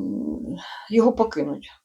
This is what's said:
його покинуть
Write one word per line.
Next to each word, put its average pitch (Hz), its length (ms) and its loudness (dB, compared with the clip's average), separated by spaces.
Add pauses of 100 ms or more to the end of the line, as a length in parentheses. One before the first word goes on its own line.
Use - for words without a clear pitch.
(880)
його 226 240 6
покинуть 147 560 -2 (160)